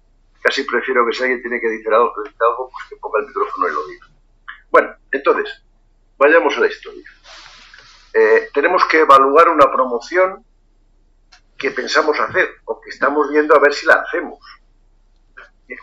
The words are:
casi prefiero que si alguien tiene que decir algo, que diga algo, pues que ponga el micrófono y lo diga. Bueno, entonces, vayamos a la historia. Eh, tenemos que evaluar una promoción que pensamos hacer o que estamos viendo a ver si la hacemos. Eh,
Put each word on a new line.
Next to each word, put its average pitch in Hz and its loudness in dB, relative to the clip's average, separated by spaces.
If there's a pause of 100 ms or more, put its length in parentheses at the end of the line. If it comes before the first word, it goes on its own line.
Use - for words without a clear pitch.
(420)
casi 127 -2
prefiero 120 -2
que 113 -4
si 110 -8
alguien 127 -4
tiene 120 -8
que 113 -4
decir 110 -6
algo, 110 2
que 104 -12
diga - -2
algo, 120 -4
pues - -18
que - -20
ponga 104 -4
el - -8
micrófono 92 -6
y 80 -6
lo 73 -8
diga. - -20 (640)
Bueno, - 0 (140)
entonces, - -4 (560)
vayamos 151 2
a 120 -4
la 98 2
historia. - -10 (1040)
Eh, 113 2
tenemos 143 0
que - 0
evaluar 139 6
una 147 4
promoción 131 -2 (1120)
que 135 -6
pensamos 147 -2
hacer 151 -4 (100)
o 113 -10
que - -20
estamos 143 -2
viendo 151 2
a - 6
ver 143 4
si - -8
la 143 6
hacemos. - -6 (1300)
Eh, 123 -16